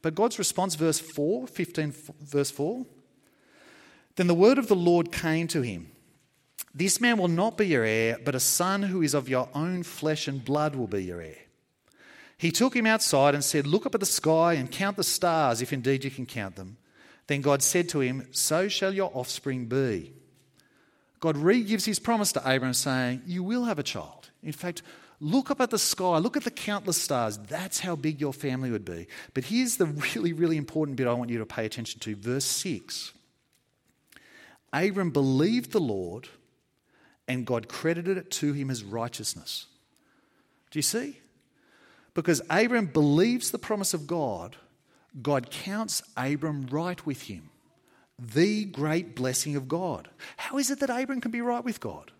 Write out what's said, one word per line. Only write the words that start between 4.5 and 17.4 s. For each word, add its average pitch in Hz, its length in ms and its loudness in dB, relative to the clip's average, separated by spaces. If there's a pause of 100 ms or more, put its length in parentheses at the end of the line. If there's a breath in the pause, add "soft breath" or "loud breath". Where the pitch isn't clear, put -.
of 233 100 -2
the 202 80 6
Lord 175 340 4
came 165 380 0
to 156 140 0
him, 90 280 -6 (840)
'This 185 280 0
man 240 180 6
will 180 100 4
not 185 300 2
be 214 80 4
your 139 180 4
heir, 113 400 2
but 135 120 0
a 127 40 0
son 196 440 2
who 185 180 0
is 143 100 2
of 139 160 0
your 127 260 2
own 175 280 -2
flesh 156 460 -2
and 135 160 -4
blood 143 320 0
will 123 100 -2
be 95 180 -2
your 87 160 -8
heir.' 80 260 -16 (920 loud breath)
He 170 140 0
took 254 240 2
him 233 100 2
outside 143 480 6
and 147 100 0
said, 143 220 2
'Look 180 200 2
up - 80 -4
at 214 60 2
the 202 60 0
sky 165 480 4
and 131 160 -2
count 196 260 -2
the 196 80 -2
stars, 156 560 2
if 123 120 -4
indeed 135 320 0
you 135 80 -6
can 131 140 -8
count 98 280 -8
them.' 98 220 -14 (500 soft breath)
Then 143 160 0